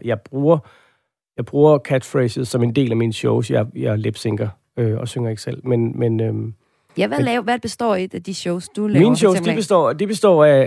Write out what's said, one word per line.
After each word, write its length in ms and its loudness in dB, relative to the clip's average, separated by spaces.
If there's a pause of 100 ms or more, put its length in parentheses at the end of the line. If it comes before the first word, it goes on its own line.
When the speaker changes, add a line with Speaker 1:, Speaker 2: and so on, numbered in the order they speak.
Speaker 1:
jeg 160 -2
bruger, 380 0 (800)
jeg 80 -6
bruger 340 4
catchphrases 680 -2
som 140 -2
en 120 0
del 160 0
af 60 0
mine 160 0
shows. 380 -2
Jeg, 160 0 (100)
jeg 220 -2
lip-synker, 500 -4 (280)
øh, 220 -2
og 100 -8
synger 220 -6
ikke 120 -10
selv. 240 -10
Men, 320 -2
men, 220 0
øhm, 340 -4 (440)
Speaker 2:
Ja, 80 0
hvad 120 -4
Speaker 1:
men 60 0
Speaker 2:
laver, 180 -2
hvad 160 -2
består 380 -4
et 180 -6
af 80 -10
de 120 -10
shows, 340 -6
du 180 -6
laver, 180 2
Speaker 1:
Mine 80 4
Speaker 2:
for 60 -2
Speaker 1:
shows, 160 4
Speaker 2:
eksempel 120 -2
Speaker 1:
de 60 0
Speaker 2:
af? 40 -2
Speaker 1:
består, 360 2
de 140 -4
består 380 4
af, 220 8